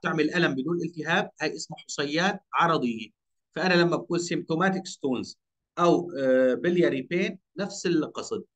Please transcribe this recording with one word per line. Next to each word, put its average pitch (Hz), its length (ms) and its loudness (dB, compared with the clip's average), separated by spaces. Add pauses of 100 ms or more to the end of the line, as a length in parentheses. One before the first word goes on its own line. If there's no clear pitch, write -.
تعمل 160 320 0
ألم 160 200 2
بدون 165 280 -4
التهاب 170 480 -2 (100)
هاي 156 160 -4
اسمها - 220 -12
حصيات 165 600 -2 (140)
عرضية. 127 640 0 (400)
فأنا 180 180 2
لما 175 220 4
بقول 170 240 -2
symptomatic 185 640 -2
stones - 520 -6 (400)
أو، 170 400 4
آه، 131 360 4
biliary 143 480 2
بين 185 360 -2 (180)
نفس 196 300 -6
القصد، 135 580 -2 (120)